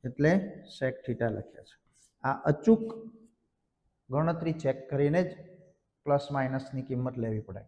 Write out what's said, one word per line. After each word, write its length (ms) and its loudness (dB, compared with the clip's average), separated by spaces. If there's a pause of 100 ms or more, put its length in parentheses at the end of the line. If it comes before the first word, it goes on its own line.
એટલે 240 4 (440)
sec 180 -2 (120)
theta 200 0 (100)
લખ્યા 320 -12
છે. 80 -20 (480)
આ 120 0 (140)
અચૂક 340 4 (1300)
ગણતરી 520 0
ચેક 160 0 (120)
કરીને 380 4
જ 20 -6 (720)
પ્લસ 200 2 (100)
માઇનસની 540 -2
કિંમત 360 -2
લેવી 240 -2
પડે. 200 -12